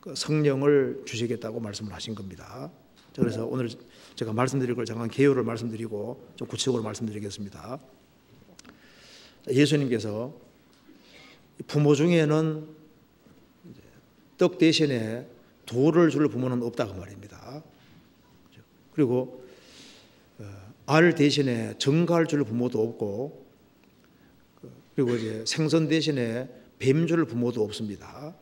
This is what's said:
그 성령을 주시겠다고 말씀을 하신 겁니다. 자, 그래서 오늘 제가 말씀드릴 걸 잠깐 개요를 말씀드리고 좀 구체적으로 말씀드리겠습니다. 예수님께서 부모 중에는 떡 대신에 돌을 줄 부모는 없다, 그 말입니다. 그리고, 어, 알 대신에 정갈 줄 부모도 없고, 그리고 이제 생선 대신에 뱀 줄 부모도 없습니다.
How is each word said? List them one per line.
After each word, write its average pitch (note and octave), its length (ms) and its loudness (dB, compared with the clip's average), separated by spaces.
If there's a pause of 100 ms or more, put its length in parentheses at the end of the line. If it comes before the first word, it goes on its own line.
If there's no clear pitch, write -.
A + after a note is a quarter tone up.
그 D#3 140 -14
성령을 C#3+ 880 2
주시겠다고 A2+ 540 -6
말씀을 G#2 340 -8
하신 G#2+ 220 -10
겁니다. G2 560 -14 (420)
자, - 80 0
그래서 A2 240 0
오늘 B2 240 -4 (460)
제가 A2 180 -6
말씀드릴 B2 420 0
걸 A#2 100 -4
잠깐 A2 240 -6
개요를 C3+ 340 4
말씀드리고 A2 920 -6
좀 - 120 -10
구체적으로 A#2+ 360 -2
말씀드리겠습니다. G#2 960 -10 (1700)
예수님께서 B2+ 840 2 (1300)
부모 D3 280 4
중에는 D#3 720 2 (1700)
떡 F3+ 200 2
대신에 C3 720 2 (380)
돌을 D3+ 440 4
줄 C#3+ 180 2
부모는 B2 360 -2
없다, A#2 240 -2
그 F#2 120 -10
말입니다. G2 640 -16 (1300)
그리고, B2+ 540 0 (960)
어, A2+ 40 -14 (420)
알 D#3+ 300 6
대신에 B2+ 600 2
정갈 E3 500 2
줄 D3 160 0
부모도 A#2+ 380 -2
없고, A2+ 640 -6 (1500)
그리고 A#2+ 200 2
이제 A2 320 -6
생선 D#3 400 2
대신에 C3+ 640 -2 (340)
뱀 D3+ 240 4
줄 E3 180 2
부모도 A#2+ 380 -2
없습니다. G#2+ 760 -10